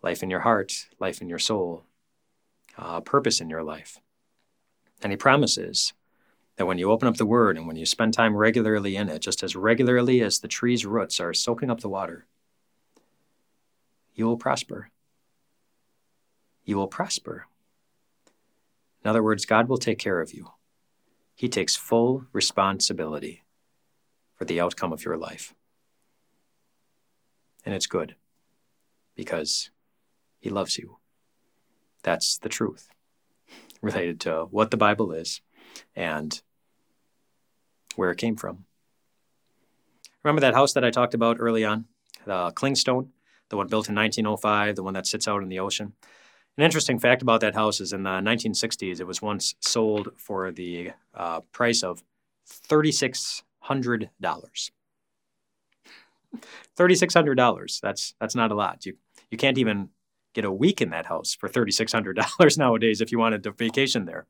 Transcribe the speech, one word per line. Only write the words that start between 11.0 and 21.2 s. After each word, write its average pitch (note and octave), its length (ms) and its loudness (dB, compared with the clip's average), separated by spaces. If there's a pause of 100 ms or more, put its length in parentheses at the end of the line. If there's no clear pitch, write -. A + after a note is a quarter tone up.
are F2 140 -4
soaking B2 360 -2
up A#2 120 -4
the G2+ 80 -8
water, F#2+ 360 -8 (1900)
you A2 120 -2
will A#2 120 2
prosper. - 520 -4 (1700)
You G#2 140 -2
will G2 100 -2
prosper. - 600 -8 (1600)
In G#2+ 60 -2
other A2 120 4
words, G#2+ 240 2
God A2+ 220 4
will C3 100 0
take A#2+ 220 -2
care F2+ 220 0
of D#2 120 -8
you. - 180 -18 (840)